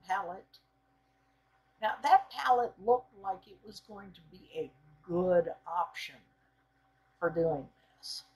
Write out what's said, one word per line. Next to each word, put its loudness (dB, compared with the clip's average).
palette. -6
Now, -2
that 6
palette 2
looked 2
like -8
it -20
was -18
going -18
to -20
be -20
a -8
good 2
option -6
for 0
doing 0
this. -14